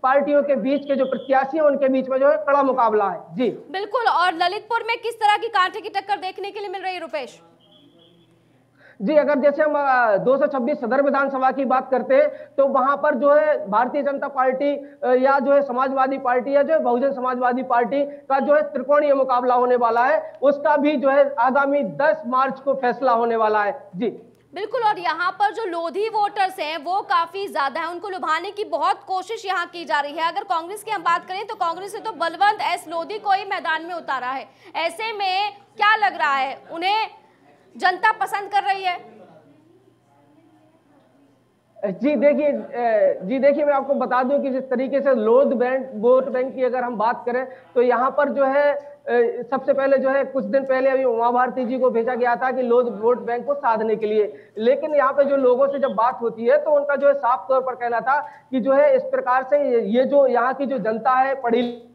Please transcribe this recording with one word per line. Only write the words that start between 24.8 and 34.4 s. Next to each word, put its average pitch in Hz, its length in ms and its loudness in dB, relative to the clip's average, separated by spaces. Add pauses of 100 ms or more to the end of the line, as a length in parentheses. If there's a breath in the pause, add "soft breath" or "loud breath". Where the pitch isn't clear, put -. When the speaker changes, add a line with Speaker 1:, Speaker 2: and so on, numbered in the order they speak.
Speaker 2:
और 427 160 0
यहाँ 349 340 -2
पर 403 200 0
जो 440 120 -8
लोधी 339 440 -4
voters 403 500 -2
हैं 311 200 -6
वो 349 220 -4
काफी 392 480 -2
ज्यादा 277 320 -4
हैं, 320 80 -6
उनको 349 200 -10
लुभाने 349 420 -4
की 403 140 -8
बहुत 311 420 -2
कोशिश 381 400 -8
यहाँ 370 200 -4
की 349 180 -14
जा 294 160 -2
रही 285 120 -6
है। 330 160 -4
अगर 320 160 -6
कांग्रेस 349 380 -6
की 440 80 -12
हम 392 120 -6
बात 349 240 -2
करें 392 200 -8
तो 440 80 -10
कांग्रेस 370 400 -6
ने 311 60 -10
तो 427 120 -10
बलवंत 339 500 0
एस 339 260 -4
लोधी 339 300 -8
को 415 140 -2
ही 403 120 0
मैदान 330 400 -4
में 359 100 -12
उतारा 262 360 -6
है। 262 180 -10 (280 loud breath)